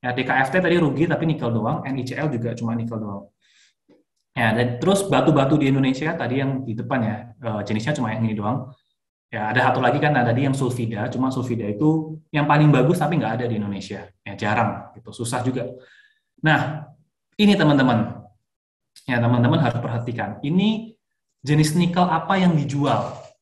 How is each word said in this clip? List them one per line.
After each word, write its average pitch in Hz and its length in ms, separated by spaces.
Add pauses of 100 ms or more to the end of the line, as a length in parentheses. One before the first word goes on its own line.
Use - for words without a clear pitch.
Ya, 123 160
D 127 80
K - 80
F 135 160
T 185 80
tadi 175 240
rugi, 143 240
tapi 160 240
nikel 120 240
doang. 117 320
N 135 160
I - 40
C 117 120
L 151 160
juga 117 240
cuma 117 160
nikel 117 240
doang. 101 320 (1040)
Ya, 117 160
dan 120 320
terus 185 240
batu-batu 143 560
di 135 80
Indonesia 135 480
tadi 127 240
yang 131 240
di 117 80
depan 120 320
ya, 107 120 (200)
eh, 110 240
jenisnya 110 320
cuma 113 240
yang 117 80
ini 110 80
doang. 107 400 (600)
Ya, 107 180
ada 127 160
satu 127 140
lagi 127 180
kan, 147 160
ada 117 160
tadi 135 160
yang 135 80
sulfida, 117 560
cuma 127 160
sulfida 120 400
itu 151 480 (160)
yang 147 160
paling 147 240
bagus 143 300
tapi 151 180
nggak 117 220
ada 120 80
di 110 100
Indonesia. 98 460 (160)
Ya, 101 160
jarang 107 580
gitu, - 160
susah 120 320
juga. 127 240 (760)
Nah, - 420 (480)
ini 202 220
teman-teman. 131 640 (840)
Ya, 123 160
teman-teman 120 400
harus 117 220
perhatikan. 113 580
Ini 196 560 (480)
jenis 151 320
nikel 180 300
apa 170 340
yang 175 160
dijual? 135 560 (300)